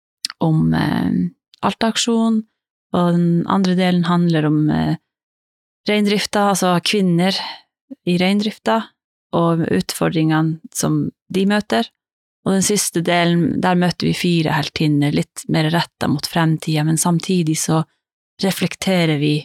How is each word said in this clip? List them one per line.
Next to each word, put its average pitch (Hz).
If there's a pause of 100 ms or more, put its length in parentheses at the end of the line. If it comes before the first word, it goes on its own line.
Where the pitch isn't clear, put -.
(360)
om, 160
eh, 170 (460)
Alta-aksjonen, 226 (500)
og 175
den 175 (180)
andre 190
delen 180
handler 170
om, 151
eh, 156 (920)
reindrifta, 208
altså 180
kvinner 185 (720)
i 180
reindrifta, 208 (540)
og 165
utfordringene 160 (140)
som 151 (220)
de 190
møter. 208 (600)
Og 190
den 190
siste 190
delen, 170
der 180
møter 180
vi 165
fire 165
heltinner, 147
litt -
mer 156
rettet -
mot 147
fremtiden, 156
men 160
samtidig 170
så 160 (560)
reflekterer 180
vi 151 (120)